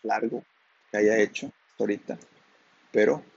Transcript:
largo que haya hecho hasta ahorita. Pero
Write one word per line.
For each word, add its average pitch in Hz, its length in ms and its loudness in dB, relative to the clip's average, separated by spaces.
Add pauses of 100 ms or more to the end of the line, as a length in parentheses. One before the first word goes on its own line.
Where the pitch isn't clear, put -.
largo 110 420 -4 (460)
que 104 80 -6
haya 107 220 4
hecho 107 280 -2 (240)
hasta - 120 -4
ahorita. - 340 -6 (760)
Pero 113 300 2 (160)